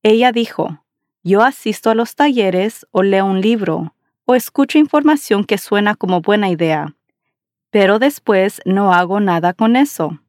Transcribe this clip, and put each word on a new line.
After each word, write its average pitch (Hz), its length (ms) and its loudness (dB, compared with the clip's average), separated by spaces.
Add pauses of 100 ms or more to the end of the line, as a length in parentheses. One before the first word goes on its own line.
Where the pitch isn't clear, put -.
Ella 226 300 2
dijo, 220 520 -6 (380)
"Yo 196 180 2
asisto - 480 -2
a 226 60 2
los 233 220 -4
talleres 214 760 -2
o 185 120 0
leo 196 220 2
un 190 160 0
libro 190 540 -2 (320)
o 247 80 2
escucho 269 420 -2
información 294 680 0
que 208 120 -2
suena 208 380 -2
como 180 260 -2
buena 208 300 0
idea, 156 460 -4 (760)
pero 202 280 2
después 214 680 0
no 196 260 2
hago 180 280 0
nada 175 340 0
con 226 200 0
eso." 170 440 -2 (100)